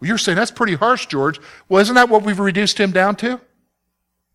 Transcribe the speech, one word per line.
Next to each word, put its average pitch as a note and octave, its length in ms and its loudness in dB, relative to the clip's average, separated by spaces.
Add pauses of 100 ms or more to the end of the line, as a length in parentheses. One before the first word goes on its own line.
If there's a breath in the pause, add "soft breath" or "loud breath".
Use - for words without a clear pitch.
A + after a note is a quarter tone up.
Well, D#3+ 80 -6
you're A3 100 -2
saying, E3+ 180 -2
"That's A3 140 -2
pretty G#3+ 240 -2
harsh, A3+ 320 0
George." C#3 340 -4 (280 loud breath)
Well, F#3+ 140 4
isn't A3+ 120 -2
that B3 140 4
what G#3+ 140 4
we've G3+ 180 -2
reduced G3 400 0
him G3 100 0
down F#3+ 260 2
to? B3 240 -6 (960)